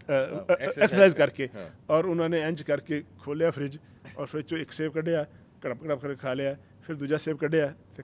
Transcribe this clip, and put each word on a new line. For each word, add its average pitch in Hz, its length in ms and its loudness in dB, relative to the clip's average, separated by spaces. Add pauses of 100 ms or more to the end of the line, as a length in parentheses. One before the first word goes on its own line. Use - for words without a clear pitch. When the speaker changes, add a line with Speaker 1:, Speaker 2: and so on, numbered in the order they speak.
(120)
Speaker 1:
हाँ, 139 380 0
Speaker 2:
अ, - 20 8
Speaker 1:
एक्सरसाइज 139 280 0
Speaker 2:
एक्सरसाइज 190 340 8
Speaker 1:
करके। 139 340 2
Speaker 2:
करके। 107 120 -12
Speaker 1:
हाँ। 82 300 -16
Speaker 2:
और 160 180 4
उन्होंने 165 400 0
इंज 160 140 -4
करके 147 380 -2
खोलिया 156 520 -4
फ्रिज 139 280 -8 (380)
और 143 80 -8
फ्रिज 151 200 -8
चो 165 120 -4
एक - 160 -8
सेब 156 180 -4
कढ़िया, 160 320 -2 (400)
कड़प 131 200 -6
कड़प 147 180 -4
करके 143 140 -6
खा 131 180 -6
लिया, 139 240 -2 (300)
फिर 165 80 -6
दूजा 143 220 -2
सेब 151 200 -4
कढ़िया 151 300 2
तो - 360 -14